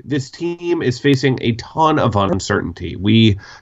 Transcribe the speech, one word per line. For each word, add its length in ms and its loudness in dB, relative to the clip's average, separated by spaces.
this 260 -4
team 520 -4
is 180 -2
facing 420 2
a 120 0
ton 460 0
of 180 2
uncertainty. 800 -2
We 420 4